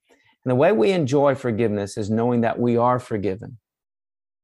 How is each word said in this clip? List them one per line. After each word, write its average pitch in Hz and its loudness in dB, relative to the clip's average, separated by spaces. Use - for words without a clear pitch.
And 131 -2
the 127 2
way 151 4
we 214 2
enjoy 143 2
forgiveness 104 -2
is 104 -4
knowing 117 0
that 113 -2
we 120 2
are 123 2
forgiven 107 -8